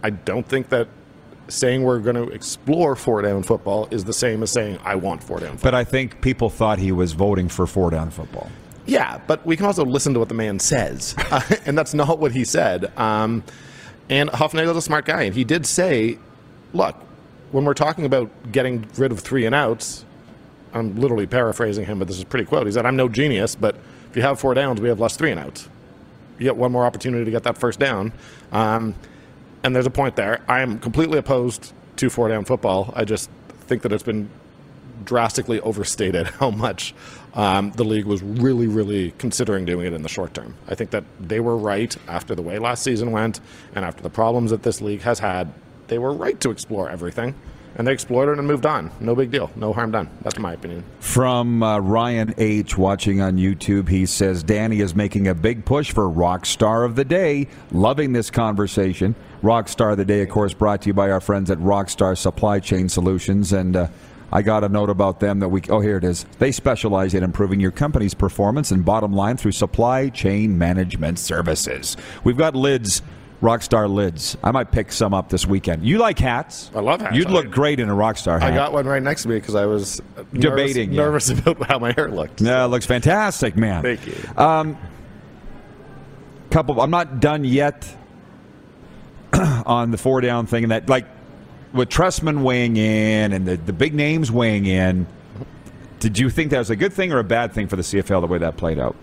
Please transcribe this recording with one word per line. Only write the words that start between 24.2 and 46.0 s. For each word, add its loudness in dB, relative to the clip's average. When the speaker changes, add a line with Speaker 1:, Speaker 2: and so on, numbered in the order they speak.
Speaker 1:
have 0
four 2
downs, 0
we 0
have 0
less 0
three 0
and -4
outs. -14
You -6
get 2
one 0
more 2
opportunity -2
to -2
get -2
that -2
first -2
down." 0
Um, 0
and 0
there's 2
a 0
point 0
there. 0
I 2
am -2
completely 0
opposed -2
to 2
four 0
down 0
football. 0
I 0
just -4
think -2
that -2
it's -2
been -4
drastically 0
overstated -2
<laughs> -12
how 2
much, -4
um, 2
the -2
league 0
was 0
really, 2
really 0
considering -2
doing -2
it -4
in -8
the -8
short -8
term. -12
I -6
think -6
that -4
they -4
were 0
right -2
after -6
the -6
way -6
last -4
season 0
went -2
and -4
after -10
the -6
problems 2
that -2
this -2
league -6
has 0
had. -4
They -2
were -2